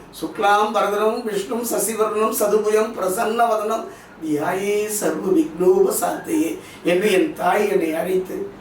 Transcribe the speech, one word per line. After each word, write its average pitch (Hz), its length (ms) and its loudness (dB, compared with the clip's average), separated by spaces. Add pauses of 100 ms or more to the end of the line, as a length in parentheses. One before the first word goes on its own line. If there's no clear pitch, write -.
(200)
"சுக்லாம் 208 520 2
பரதரம் 214 560 0
விஷ்ணும் 220 440 -4
சசிவர்ணம் 214 680 0
சதுபுஜம் 214 560 2
பிரசன்ன 220 540 0
வதனம் 214 360 -2 (400)
தியாயே 196 640 -2
சர்வ 190 420 -2
விக்னோப 185 720 4
சாந்தையே" - 580 -2 (260)
என்று 185 280 2
என் 160 220 2
தாய் 196 340 2
என்னை 165 260 0
அழைத்து 185 420 -2 (240)